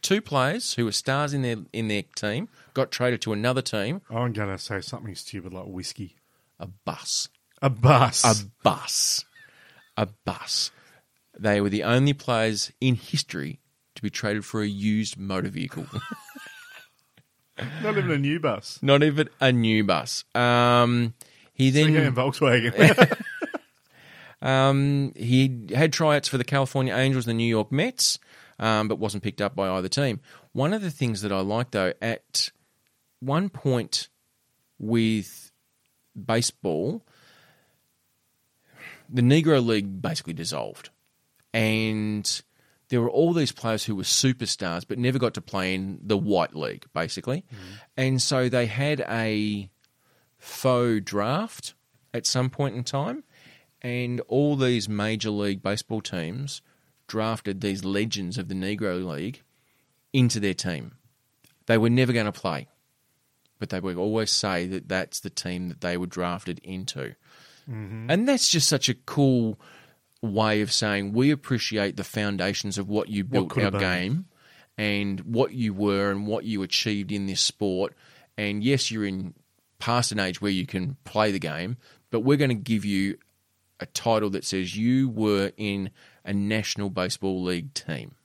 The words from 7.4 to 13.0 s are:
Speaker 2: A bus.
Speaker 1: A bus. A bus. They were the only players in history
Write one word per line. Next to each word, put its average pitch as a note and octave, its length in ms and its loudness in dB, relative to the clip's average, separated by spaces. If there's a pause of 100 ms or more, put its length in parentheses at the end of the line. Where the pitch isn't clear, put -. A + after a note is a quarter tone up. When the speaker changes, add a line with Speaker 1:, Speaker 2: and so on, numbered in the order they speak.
Speaker 2:
A C#3 80 4
bus. B2 560 6
Speaker 1:
A G#2+ 200 4 (180)
bus. - 600 0 (720)
A G#2+ 100 0 (180)
bus. - 460 -4 (680)
They G#2 240 2
were G2+ 80 2
the G2 140 0
only C3 300 4
players A2+ 580 0 (100)
in B2+ 140 4
history - 640 -6 (360)